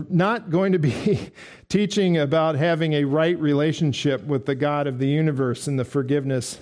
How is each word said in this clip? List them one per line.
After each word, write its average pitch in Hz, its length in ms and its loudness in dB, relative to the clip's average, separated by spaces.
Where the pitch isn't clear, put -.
not 202 400 0
going 190 220 2
to 185 80 2
be 147 520 0
<laughs> - 200 -20
teaching 196 480 2
about 156 380 2
having 160 380 0
a 147 100 2
right 160 340 2
relationship 147 880 0
with 143 220 -2
the 139 100 0
God 147 320 0
of 131 100 -6
the 135 100 0
universe 139 600 0
and 139 100 -2
the 127 60 -2
forgiveness 135 800 -2